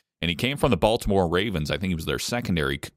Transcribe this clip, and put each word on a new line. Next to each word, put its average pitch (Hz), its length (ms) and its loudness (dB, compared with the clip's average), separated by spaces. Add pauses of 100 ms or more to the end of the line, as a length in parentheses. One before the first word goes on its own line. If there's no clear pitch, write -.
(220)
and 82 60 0
he 85 80 0
came 135 200 -2
from 139 140 2
the 117 60 4
Baltimore 104 520 2
Ravens. 87 420 0
I 76 80 -2
think 95 120 -2
he 87 60 0
was 80 100 -6
their 69 140 -2
secondary 85 600 -2
c-, - 140 -10